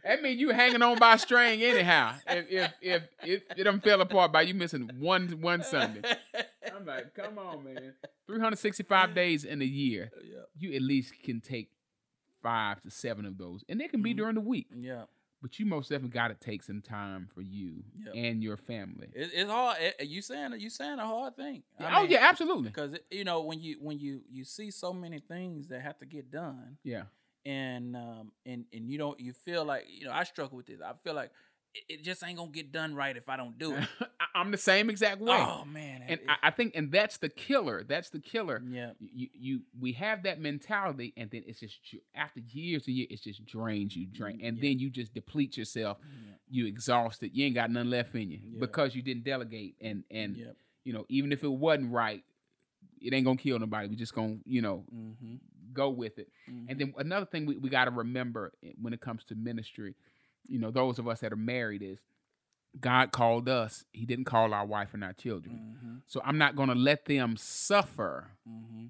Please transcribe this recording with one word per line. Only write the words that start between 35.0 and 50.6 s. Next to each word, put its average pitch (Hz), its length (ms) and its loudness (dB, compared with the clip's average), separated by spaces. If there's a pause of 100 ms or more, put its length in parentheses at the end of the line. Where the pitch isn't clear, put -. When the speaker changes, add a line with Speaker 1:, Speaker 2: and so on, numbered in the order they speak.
Speaker 1:
way. 220 180 6
Speaker 2:
Oh, - 280 2
man. 143 420 -12
Speaker 1:
And - 40 -4 (100)
Speaker 2:
It 117 80 -12
Speaker 1:
I, 147 180 4
I 160 40 8
think, 226 240 0
and 156 160 -2
that's 208 260 4
the 160 120 -4
killer. 147 540 -2
That's 147 280 -4
the 151 80 -10
killer. 156 460 -4
Speaker 2:
Yeah. 123 340 -8
Speaker 1:
You, 123 340 -10
you, 127 280 -6 (180)
we 127 140 -2
have 196 300 -4
that 170 160 -2
mentality, 147 800 -4
and 113 120 -10
then 113 160 -12
it's 110 140 -16
just 107 200 -16 (120)
dr-, - 100 -18 (140)
after 147 240 -8
years 143 480 -6
and 127 80 -2
years, 127 160 -4
it 123 100 -14
just 107 240 -14
drains 107 500 -4
you, 87 120 -6
drain, 110 320 -10
Speaker 2:
Mm, 117 80 -8
Speaker 1:
and 117 100 -4
Speaker 2:
yeah. 120 120 -4
Speaker 1:
then 135 100 2
you 135 100 -2
just 123 240 -8
deplete 139 440 -4
yourself. 110 440 -4
Speaker 2:
Yeah. 113 320 -20 (160)
Speaker 1:
You 123 180 0
exhausted. 117 640 0
You 139 120 2
ain't 127 100 2
got 117 140 2
nothing 120 220 0
left 120 240 -2
in 104 160 -4
you 73 100 -10
Speaker 2:
Yeah. 110 180 -12
Speaker 1:
because 131 360 0
you 123 80 -6
didn't 123 220 -6
delegate. 113 560 -6
And, 107 280 -8
and 107 280 -6
Speaker 2:
Yep. 117 180 -14 (300)